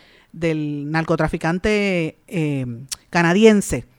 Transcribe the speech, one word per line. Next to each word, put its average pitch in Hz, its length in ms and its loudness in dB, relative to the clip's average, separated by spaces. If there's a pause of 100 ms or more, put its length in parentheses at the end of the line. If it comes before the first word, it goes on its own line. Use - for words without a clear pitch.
(320)
del 151 580 -4
narcotraficante, 170 1400 -2
eh, 147 400 -4 (420)
canadiense, 180 800 4 (120)